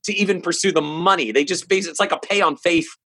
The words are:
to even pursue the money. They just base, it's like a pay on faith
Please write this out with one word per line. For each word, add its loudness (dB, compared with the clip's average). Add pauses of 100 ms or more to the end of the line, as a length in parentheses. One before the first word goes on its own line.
to -4
even 0
pursue 0
the 4
money. 0
They 2
just -6
base, 0
it's -6
like 0
a -4
pay -2
on 2
faith 0 (260)